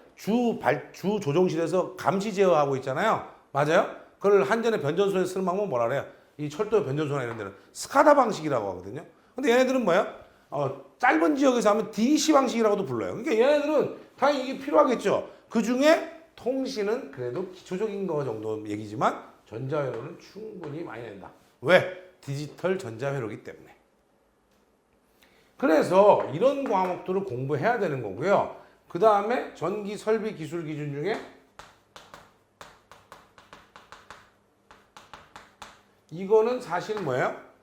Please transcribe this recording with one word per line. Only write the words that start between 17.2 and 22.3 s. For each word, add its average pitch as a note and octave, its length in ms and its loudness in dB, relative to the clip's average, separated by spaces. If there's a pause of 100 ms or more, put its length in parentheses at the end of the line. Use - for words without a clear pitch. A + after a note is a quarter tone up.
기초적인 G3 560 -6
거 D3+ 160 -4
정도 A2 440 -6
얘기지만 G#2+ 560 -4 (240)
전자회로는 C3 720 -6
충분히 F3 640 -14
많이 A#2+ 200 -14
낸다. F#2+ 280 -16 (300)
왜? D#3 400 4 (200)
디지털 D3 560 -6